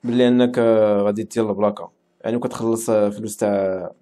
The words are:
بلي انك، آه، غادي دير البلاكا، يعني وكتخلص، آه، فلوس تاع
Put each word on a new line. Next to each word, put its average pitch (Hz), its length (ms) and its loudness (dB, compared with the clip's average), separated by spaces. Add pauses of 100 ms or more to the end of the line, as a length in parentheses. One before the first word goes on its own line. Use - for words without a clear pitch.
بلي 123 240 2
انك، 123 300 2
آه، 107 440 4
غادي 104 200 0
دير 107 280 -4
البلاكا، 104 400 -2 (340)
يعني 113 120 -2
وكتخلص، 113 540 -4
آه، 104 180 2
فلوس 104 280 -10
تاع 98 640 -2